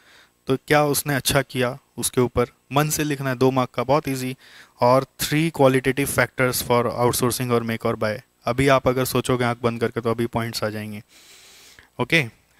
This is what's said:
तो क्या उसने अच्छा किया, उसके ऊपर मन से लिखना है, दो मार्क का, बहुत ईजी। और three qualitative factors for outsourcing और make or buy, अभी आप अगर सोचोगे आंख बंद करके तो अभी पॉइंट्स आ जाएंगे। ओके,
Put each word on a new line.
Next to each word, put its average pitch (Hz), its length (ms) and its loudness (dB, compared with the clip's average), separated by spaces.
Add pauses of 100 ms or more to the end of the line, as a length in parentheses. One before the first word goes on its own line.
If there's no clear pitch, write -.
(460)
तो 135 100 0
क्या 147 280 2
उसने 143 300 -2
अच्छा 135 280 0
किया, 127 360 -4 (180)
उसके - 240 -2
ऊपर 120 300 0 (220)
मन 147 160 2
से 151 160 -2
लिखना 139 260 -4
है, 127 60 -4
दो 131 140 4
मार्क 131 240 0
का, 123 80 -2
बहुत 139 260 0
ईजी। 127 280 -6 (440)
और 131 260 6 (140)
three 156 300 0
qualitative 135 680 2
factors 123 440 0
for 120 200 2 (100)
outsourcing 123 580 0
और 117 140 2
make 113 220 -4
or 113 100 0
buy, 110 220 -4 (260)
अभी 127 240 0
आप 131 200 4
अगर 127 160 0
सोचोगे 127 400 0
आंख 120 180 -2
बंद 117 180 -2
करके 117 200 -4
तो 117 100 -2
अभी 117 160 -2
पॉइंट्स 117 380 -6
आ 110 40 -2
जाएंगे। 107 340 -10 (1000)
ओके, 147 240 0 (360)